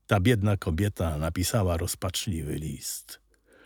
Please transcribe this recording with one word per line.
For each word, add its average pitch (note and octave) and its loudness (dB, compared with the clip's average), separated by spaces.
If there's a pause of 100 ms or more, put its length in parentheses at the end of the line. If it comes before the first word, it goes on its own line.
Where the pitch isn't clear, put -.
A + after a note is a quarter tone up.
Ta G#2 6
biedna G#2 4
kobieta E2+ -2
napisała F2 0
rozpaczliwy F2 -4
list, - -8 (460)